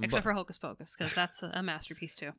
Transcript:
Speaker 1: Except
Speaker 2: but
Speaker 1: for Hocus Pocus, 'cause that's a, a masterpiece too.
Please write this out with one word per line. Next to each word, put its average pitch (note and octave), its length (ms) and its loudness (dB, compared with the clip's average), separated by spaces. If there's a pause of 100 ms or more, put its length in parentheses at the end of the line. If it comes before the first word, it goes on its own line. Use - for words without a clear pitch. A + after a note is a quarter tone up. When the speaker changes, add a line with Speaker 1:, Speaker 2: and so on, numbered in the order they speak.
Speaker 1:
Except - 220 4
Speaker 2:
but A3 80 4
Speaker 1:
for - 20 4
Hocus F#3+ 240 0
Pocus, - 380 -6
'cause D#3+ 180 0
that's F3+ 300 2
a, E3+ 100 -6
a F#3 80 0
masterpiece D#3+ 540 -4
too. D3 240 -6